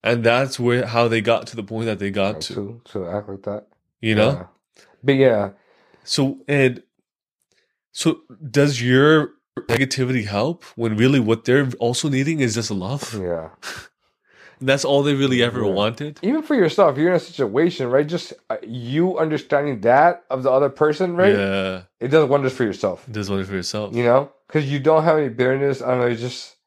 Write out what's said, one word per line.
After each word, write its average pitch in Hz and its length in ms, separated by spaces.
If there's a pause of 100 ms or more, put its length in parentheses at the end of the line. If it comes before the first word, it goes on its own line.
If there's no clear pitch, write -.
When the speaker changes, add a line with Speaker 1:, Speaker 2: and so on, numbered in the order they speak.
Speaker 1:
And 113 220
that's 123 340
where, 120 280
how 117 220
they 113 120
got 113 280
to - 80
the 110 60
point 110 240
that 107 140
they 101 100
got 101 240
Speaker 2:
Right, - 80
Speaker 1:
to. - 120
Speaker 2:
to, 110 260 (120)
to 95 160
act 104 200
like 98 140
that. 104 240 (340)
Speaker 1:
You 110 160
know? 110 140
Speaker 2:
Yeah. 139 160 (580)
But 139 100
yeah. 113 360 (520)
Speaker 1:
So, 139 440
and 131 360 (1080)
so - 280 (300)
does 143 320
your 143 480 (320)
negativity 127 640
help 113 360 (140)
when 113 200
really 135 220
what 113 260
they're 131 240 (120)
also 123 280
needing 143 320
is 117 140
just 110 160
love? 107 500
Speaker 2:
Yeah. 85 280 (1120)
Speaker 1:
And 131 80
that's 135 160
all 143 180
they 143 120
really 131 280
ever 120 220
Speaker 2:
Yeah. 101 80
Speaker 1:
wanted? 117 500
Speaker 2:
Even 285 200
for 311 120
yourself, 170 420
you're 156 140
in 180 60
a 160 40
situation, 135 680
right? 143 160
Just, 165 260 (160)
uh, 113 140
you 127 560
understanding 147 600
that 143 500
of 131 140
the 135 80
other 139 160
person, 151 480
right? 196 180
Speaker 1:
Yeah. 95 480 (160)
Speaker 2:
It 120 100
does 147 200
wonders 135 240
for 127 120
yourself. 95 440
Speaker 1:
It 113 40
does 104 160
wonders 98 200
for 98 60
yourself. 101 400
Speaker 2:
You 120 100
know? 131 260 (180)
'Cause 151 180
you 143 120
don't 156 240
have 160 160
any 143 100
bitterness. 131 540
I 123 60
don't 127 120
know, 123 60
it's 117 140
just - 340 (120)